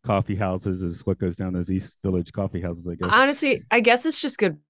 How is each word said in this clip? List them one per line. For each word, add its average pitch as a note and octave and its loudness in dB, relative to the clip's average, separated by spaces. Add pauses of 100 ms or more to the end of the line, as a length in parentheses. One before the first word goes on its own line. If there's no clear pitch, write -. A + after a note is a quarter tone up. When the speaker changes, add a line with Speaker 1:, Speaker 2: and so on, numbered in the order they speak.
Speaker 1:
coffee G2 2
houses F#2 -2
is E2+ -6
what F#2+ 0
goes F2+ -2
down F#2 -4
those F2+ -4
East F#2 -4
Village F2+ 0
coffee F#2+ -4
houses, F2 -8
I F2 -6
guess. E2 -4
Speaker 2:
Honestly, C4+ 2
I A#3 6
guess A#3+ 4
it's D#4 -2
just C#4 -4
good F3 0 (120)